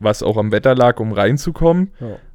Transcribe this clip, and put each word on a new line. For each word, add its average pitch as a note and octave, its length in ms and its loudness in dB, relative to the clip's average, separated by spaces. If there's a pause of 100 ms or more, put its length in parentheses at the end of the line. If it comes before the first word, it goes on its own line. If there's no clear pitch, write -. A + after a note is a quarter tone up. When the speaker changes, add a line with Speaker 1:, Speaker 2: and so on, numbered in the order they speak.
Speaker 1:
was G#2+ 240 -2
auch G#2+ 120 -2
am G#2+ 140 -2
Wetter C3 240 2
lag, A#2+ 240 2
um A2 140 -6
reinzukommen. E3 880 0
Speaker 2:
Ja. A2 160 -12 (180)